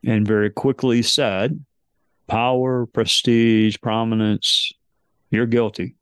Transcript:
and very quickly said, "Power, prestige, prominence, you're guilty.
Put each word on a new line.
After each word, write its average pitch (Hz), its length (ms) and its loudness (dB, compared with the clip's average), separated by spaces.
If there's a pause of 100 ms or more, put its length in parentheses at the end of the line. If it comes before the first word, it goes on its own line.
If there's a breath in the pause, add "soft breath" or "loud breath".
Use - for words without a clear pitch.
and 107 220 0
very 104 240 2
quickly 131 500 0
said, 113 640 -2 (600)
"Power, 127 580 0
prestige, 113 960 2
prominence, 110 920 -2 (600)
you're 117 160 0
guilty. 113 540 -2